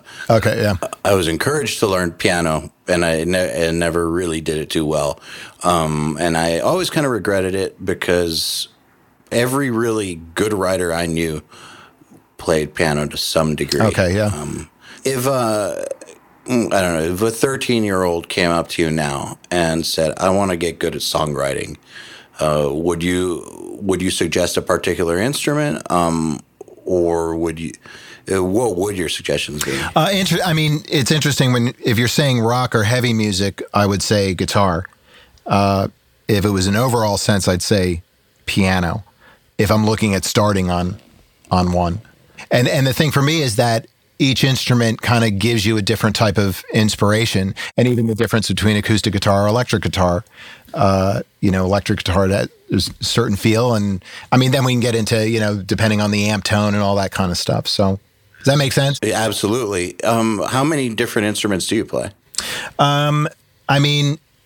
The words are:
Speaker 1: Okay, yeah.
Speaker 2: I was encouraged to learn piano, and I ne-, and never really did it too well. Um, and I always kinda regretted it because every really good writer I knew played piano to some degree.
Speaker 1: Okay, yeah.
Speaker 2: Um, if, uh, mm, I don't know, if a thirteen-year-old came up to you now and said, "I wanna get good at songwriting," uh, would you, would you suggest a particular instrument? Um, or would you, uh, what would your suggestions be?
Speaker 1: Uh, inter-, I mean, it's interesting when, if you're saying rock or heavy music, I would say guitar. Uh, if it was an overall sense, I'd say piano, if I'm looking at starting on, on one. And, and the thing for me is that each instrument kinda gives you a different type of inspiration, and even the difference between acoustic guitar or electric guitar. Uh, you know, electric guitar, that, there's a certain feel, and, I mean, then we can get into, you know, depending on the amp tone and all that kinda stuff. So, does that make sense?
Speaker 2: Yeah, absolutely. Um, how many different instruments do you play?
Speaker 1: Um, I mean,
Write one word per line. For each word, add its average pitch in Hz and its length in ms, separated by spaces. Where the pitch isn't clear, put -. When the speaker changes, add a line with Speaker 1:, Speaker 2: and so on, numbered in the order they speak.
Speaker 1:
Okay, 110 320
yeah. 104 140
Speaker 2:
I 101 100
was 92 140
encouraged 131 520
to 113 80
learn 90 240
piano, 82 600
and 87 180
I 80 200
ne-, 87 420
and 82 140
never 85 280
really 82 320
did 78 180
it 76 120
too 80 160
well. 73 340
Um, 78 560
and 85 160
I 82 240
always 160 300
kinda 151 180
regretted 98 480
it 95 280
because 87 840
every 127 380
really 110 460
good 104 180
writer 92 400
I 85 140
knew 80 360
played 78 360
piano 76 320
to 73 100
some 78 400
degree. 71 240
Speaker 1:
Okay, 98 340
yeah. 104 120
Speaker 2:
Um, 73 420
if, 131 220
uh, 107 580
mm, 120 280
I 98 80
don't 87 160
know, 80 180
if 90 80
a 113 80
thirteen-year-old 104 960
came 90 220
up 85 200
to - 120
you 82 80
now 71 480
and 82 360
said, 78 320
"I 92 120
wanna 95 260
get 82 220
good 80 160
at 69 60
songwriting," 71 760
uh, 76 320
would 82 320
you, 78 800
would 92 220
you 92 80
suggest 87 460
a 90 60
particular 85 560
instrument? 147 720
Um, 82 500
or 85 500
would 82 240
you, 82 140
uh, 95 140
what 101 320
would 98 200
your 87 120
suggestions 73 560
be? 67 160
Speaker 1:
Uh, 165 160
inter-, 190 320
I 180 80
mean, 156 360
it's 139 220
interesting 143 420
when, 123 220
if 113 140
you're 120 80
saying 131 340
rock 123 340
or 110 100
heavy 120 300
music, 101 480
I 104 120
would 98 160
say 98 320
guitar. 95 500
Uh, 98 420
if 101 160
it 104 60
was 95 160
an 101 100
overall 110 400
sense, 101 320
I'd 90 140
say 90 400
piano, 92 600
if 104 120
I'm 107 160
looking 107 280
at 92 100
starting 98 460
on, 90 300
on 90 220
one. 90 300
And, 123 180
and 139 180
the 131 60
thing 156 180
for 143 120
me 156 200
is 120 140
that 113 300
each 135 260
instrument 120 580
kinda 113 280
gives 104 360
you 113 100
a 107 60
different 104 340
type 107 220
of 98 340
inspiration, 107 800
and 120 120
even 120 180
the 113 80
difference 110 340
between 101 280
acoustic 104 360
guitar 101 320
or 104 40
electric 117 340
guitar. 87 420
Uh, 98 480
you 101 100
know, 92 140
electric 98 380
guitar, 95 260
that, 95 220
there's - 220
a - 40
certain 117 320
feel, 113 380
and, 101 300
I 127 40
mean, 127 140
then 135 140
we 127 80
can 123 80
get 117 140
into, 110 340
you 113 120
know, 104 220
depending 107 380
on 104 100
the 104 180
amp 104 160
tone 104 300
and 104 80
all 101 140
that 98 180
kinda 92 200
stuff. - 320
So, 98 320
does - 80
that 135 120
make 135 140
sense? 139 300
Speaker 2:
Yeah, 107 180
absolutely. 104 840
Um, 110 460
how 131 160
many 147 240
different 110 400
instruments 101 380
do 101 100
you 107 80
play? - 260
Speaker 1:
Um, 147 500
I 139 100
mean, 147 400